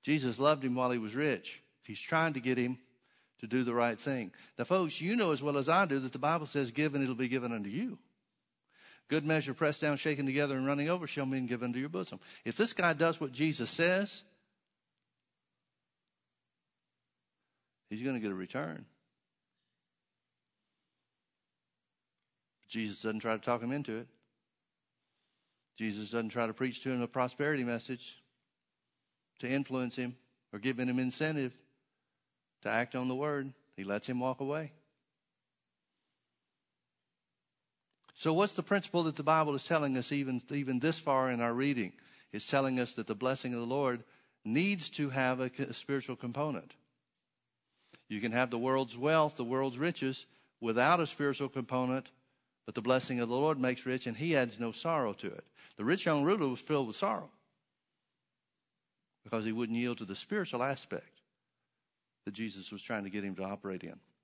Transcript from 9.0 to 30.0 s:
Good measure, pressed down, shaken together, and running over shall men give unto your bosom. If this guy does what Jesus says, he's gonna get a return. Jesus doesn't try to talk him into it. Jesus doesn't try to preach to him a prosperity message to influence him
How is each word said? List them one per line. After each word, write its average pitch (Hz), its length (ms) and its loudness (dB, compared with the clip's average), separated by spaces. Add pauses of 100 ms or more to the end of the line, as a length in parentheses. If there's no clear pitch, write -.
Good 151 160 2
measure, 151 280 2
pressed 147 280 2
down, 151 160 2
shaken 143 280 0
together, 139 320 2
and 131 80 0
running 143 240 2
over 175 180 0
shall 143 180 -2
men 131 200 0
give 120 180 -2
unto 123 160 -2
your 139 100 -2
bosom. 170 300 -6 (240)
If 117 140 -4
this 226 160 2
guy 175 180 4
does 160 300 4
what 139 100 -4
Jesus 131 380 0
says, 185 540 2 (3750)
he's 107 120 -6
gonna 131 180 0
get 107 120 0
a 95 40 -2
return. 131 500 -6 (3750)
Jesus 107 340 -4
doesn't 110 180 -2
try 113 140 0
to 107 80 -2
talk 120 200 0
him 120 100 -4
into 139 240 -4
it. 120 120 -8 (1700)
Jesus 107 340 -4
doesn't 113 180 -2
try 117 180 0
to 110 60 -4
preach 127 300 -4
to 135 80 -2
him 127 100 0
a 120 60 -2
prosperity 135 560 0
message 120 580 -6 (1160)
to 127 80 -8
influence 131 480 -2
him 123 220 -6 (340)